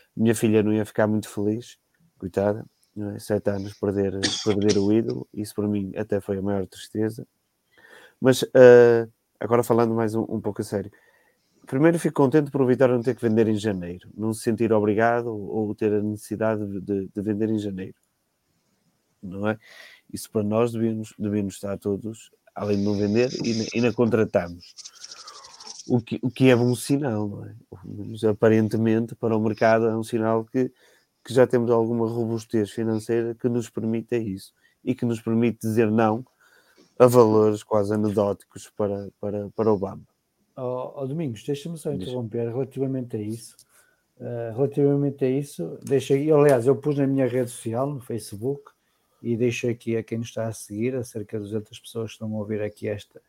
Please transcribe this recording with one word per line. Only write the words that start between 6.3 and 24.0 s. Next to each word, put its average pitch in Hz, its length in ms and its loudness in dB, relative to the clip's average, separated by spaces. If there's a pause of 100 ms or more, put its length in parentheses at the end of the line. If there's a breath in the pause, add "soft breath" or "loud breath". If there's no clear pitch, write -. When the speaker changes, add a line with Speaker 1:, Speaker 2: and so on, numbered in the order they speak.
Speaker 1:
a 95 40 -6
maior 98 260 -2
tristeza. 110 580 -8 (920 soft breath)
Mas, 127 240 2 (100)
eh, 120 540 10 (320)
agora 117 240 2
falando 117 320 2
mais 113 180 -2
um, 113 160 -2
um 107 120 -6
pouco 104 200 -6
a 104 40 -8
sério, 101 260 -6 (720 soft breath)
primeiro 160 340 2
fico 160 160 -2
contente 139 360 4
por 135 100 0
o 127 60 4
Vitória 127 280 4
não 120 60 0
ter 117 140 -2
que - 60 -14
vender 110 260 4
em 110 80 0
janeiro, 92 600 -6
não 110 180 -4
se 110 80 -10
sentir 113 320 0
obrigado 113 540 2
ou, 107 400 -6
ou 104 80 -6
ter 107 180 0
a 104 80 0
necessidade 107 680 -4
de, 98 140 -8
de, 98 260 -4
de 104 140 -8
vender 107 280 -2
em 110 100 -2
janeiro, 98 360 -10 (1300)
não 98 260 -8
é? 110 100 -2 (540 loud breath)
Isso - 180 -12
para 107 140 0
nós 113 280 2
devíamos, 110 460 -4
devíamos 101 380 -2
estar 98 220 -8
todos, 104 540 -6 (220)
além 101 240 -2
de 101 60 0
não 104 120 0
vender, 104 360 2 (140)
e, 113 320 -4
e 117 40 2
não 120 120 2
contratamos. 101 840 0 (1120 loud breath)